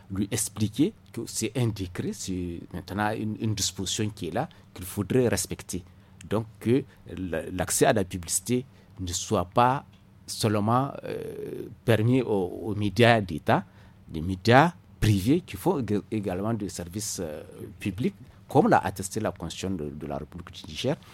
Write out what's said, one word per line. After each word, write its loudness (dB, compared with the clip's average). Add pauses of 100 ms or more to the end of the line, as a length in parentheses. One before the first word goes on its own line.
(120)
lui -2
expliquer 0 (200)
que -8
c'est -4
un 2
décret, -4
c'est -6 (140)
maintenant -2
une, -4
une 0
disposition -2
qui -6
est -6
là, -2 (260)
qu'il -12
faudrait 2
respecter. -4 (440)
Donc -2 (120)
que 2 (340)
la, -4
l'accès 2
à 6
la 4
publicité -2 (340)
ne -4
soit 0
pas 2 (420)
seulement, 2 (120)
euh, -8 (200)
permis 6
aux, 0
aux -2
médias 6
d'État, 0 (440)
des -6
médias 6 (280)
privés 4
qui -12
font 0
ég-, 0
également -2
des -4
services, -8
euh, -8 (360)
publics, -2 (340)
comme 4
l'a 6
attesté -2
la 0
Constitution -8
de, -4
de -10
la -6
République -12
du -14
Niger, -2 (180)